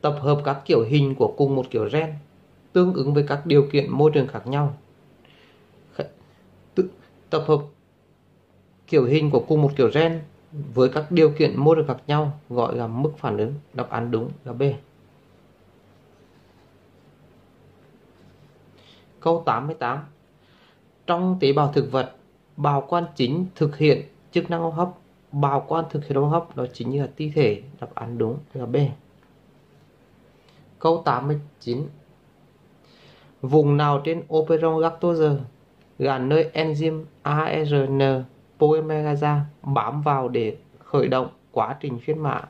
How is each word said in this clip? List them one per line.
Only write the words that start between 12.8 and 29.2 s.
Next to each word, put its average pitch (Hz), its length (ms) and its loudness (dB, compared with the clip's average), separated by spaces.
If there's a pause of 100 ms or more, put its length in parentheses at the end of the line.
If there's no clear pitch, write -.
mức 127 300 -2
phản 110 200 -4
ứng. 113 180 -2 (180)
Đáp 123 180 -8
án 117 200 -6
đúng 120 200 -4 (140)
là 123 80 -12
B. 120 100 -4 (4000)
Câu 165 260 0
tám 123 200 -2
mươi 156 120 -8
tám. 123 200 -6 (1080)
Trong 180 340 0
tế 139 120 4
bào 143 200 2
thực 123 200 0
vật, 131 240 -4 (400)
bào 147 320 0
quan 170 160 -2 (120)
chính 147 380 -2
thực 147 220 -2
hiện 151 260 2 (280)
chức 175 200 -2
năng 170 100 -2
hô 165 100 -2
hấp. 170 180 -2 (440)
Bào 139 360 0
quan 160 220 -2
thực 147 140 -6
hiện 139 140 -2
hô 143 80 2
hấp 170 300 -2
đó 127 160 -4
chính 131 280 -6
là 135 160 -4
ti 151 140 -6
thể. 131 320 0 (180)
Đáp - 140 -14
án 117 240 -10
đúng 117 200 -2 (160)
là 127 120 -8
B. 123 100 -4 (2000)